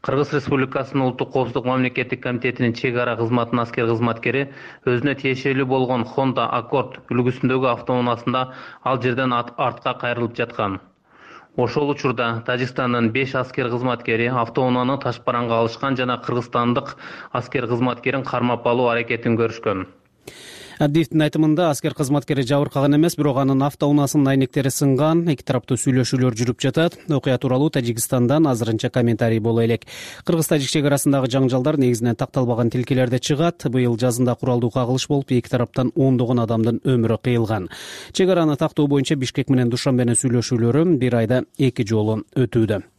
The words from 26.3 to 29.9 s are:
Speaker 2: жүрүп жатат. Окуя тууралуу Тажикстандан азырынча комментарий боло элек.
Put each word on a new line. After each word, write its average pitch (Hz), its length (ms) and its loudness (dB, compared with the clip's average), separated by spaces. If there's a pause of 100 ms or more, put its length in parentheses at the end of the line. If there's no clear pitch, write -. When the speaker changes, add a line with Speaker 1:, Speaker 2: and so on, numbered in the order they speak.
Speaker 2:
жүрүп - 240 -2
жатат. 160 320 0 (160)
Окуя 135 240 0
тууралуу 131 400 0
Тажикстандан 123 720 2
азырынча 113 420 0
комментарий 117 520 2
боло 117 240 2
элек. 113 240 0 (340)